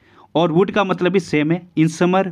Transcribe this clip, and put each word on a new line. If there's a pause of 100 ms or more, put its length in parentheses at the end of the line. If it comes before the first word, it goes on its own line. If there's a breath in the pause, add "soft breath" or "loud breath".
(360 soft breath)
और
would
का
मतलब
भी
सेम
है, (180)
"In
summer